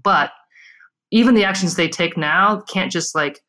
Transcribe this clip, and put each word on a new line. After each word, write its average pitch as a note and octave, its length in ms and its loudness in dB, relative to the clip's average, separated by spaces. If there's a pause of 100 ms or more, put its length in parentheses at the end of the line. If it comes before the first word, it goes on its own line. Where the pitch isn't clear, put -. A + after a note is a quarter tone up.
but D#3+ 260 0 (840)
even A#3 220 4
the G#3 100 4
actions F#3+ 320 -2
they E3 120 0
take E3+ 280 -4
now F#3 460 0
can't - 280 -6
just, - 240 -6
like, D3 340 -4